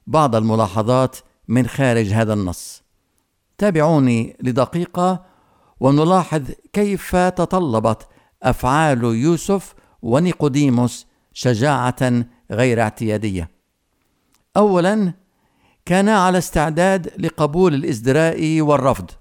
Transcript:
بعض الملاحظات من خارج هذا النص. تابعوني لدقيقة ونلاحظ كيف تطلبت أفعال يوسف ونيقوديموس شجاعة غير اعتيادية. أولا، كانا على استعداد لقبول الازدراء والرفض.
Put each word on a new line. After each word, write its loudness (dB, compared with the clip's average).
بعض 2
الملاحظات 0
من 2
خارج 0
هذا 0
النص. -6
تابعوني 2
لدقيقة -2
ونلاحظ 2
كيف -2
تطلبت -2
أفعال 0
يوسف -2
ونيقوديموس 0
شجاعة 0
غير 0
اعتيادية. -4
أولا، 2
كانا 2
على 2
استعداد 0
لقبول 0
الازدراء 0
والرفض. 0